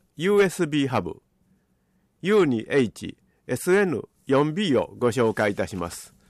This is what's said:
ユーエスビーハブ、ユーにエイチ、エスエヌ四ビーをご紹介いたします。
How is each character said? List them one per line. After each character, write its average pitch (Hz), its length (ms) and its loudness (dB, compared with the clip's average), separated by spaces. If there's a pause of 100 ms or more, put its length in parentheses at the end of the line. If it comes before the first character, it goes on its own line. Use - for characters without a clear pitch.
(140)
ユ 190 220 0
ー 202 60 6
エ 190 80 2
ス 175 160 -2
ビ 143 180 -2
ー 131 40 -2
ハ 117 120 0
ブ、 87 220 -8 (960)
ユ 202 200 2
ー 180 40 4
に 123 240 0
エ 139 140 2
イ 107 80 0
チ、 - 260 -14 (300)
エ 127 100 -4
ス 180 180 0
エ 202 120 4
ヌ 185 160 -4 (240)
四 143 260 2
ビ 180 200 -2
ー 117 60 4
を 92 200 -2
ご 120 120 2
紹 113 220 2
介 104 200 0
い - 20 -12
た 98 120 -4
し - 80 -12
ま 87 160 -6
す。 - 220 -18 (180)